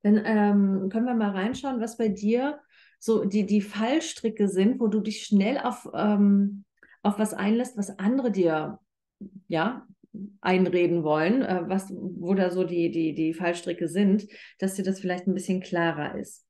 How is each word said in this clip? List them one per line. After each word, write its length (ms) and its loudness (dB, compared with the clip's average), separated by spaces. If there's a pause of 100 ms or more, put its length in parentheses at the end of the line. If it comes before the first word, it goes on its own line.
Dann, 240 6
ähm, 640 2
können 160 -2
wir 80 -2
mal 160 0
reinschauen, 500 -4
was 160 -6
bei 120 0
dir 500 0 (400)
so 260 0
die, 220 0
die 160 2
Fallstricke 880 -2
sind, 300 2
wo 100 2
du 120 2
dich 240 -6
schnell 320 2
auf, 380 -6
ähm, 720 4 (380)
auf 160 0
was 140 0
einlässt, 460 -2
was 200 -6
andere 320 0
dir, 480 0 (680)
ja, 400 -2 (540)
einreden 640 2
wollen, 400 2
äh, 240 -2
was, 240 -4
wo 440 -4
da 160 2
so 140 0
die, 260 -2
die, 240 -2
die 180 -2
Fallstricke 560 -4
sind, 380 2 (320)
dass 160 -4
dir 80 -6
das 180 -4
vielleicht 260 -4
ein 80 0
bisschen 260 -2
klarer 560 -2
ist. 340 -12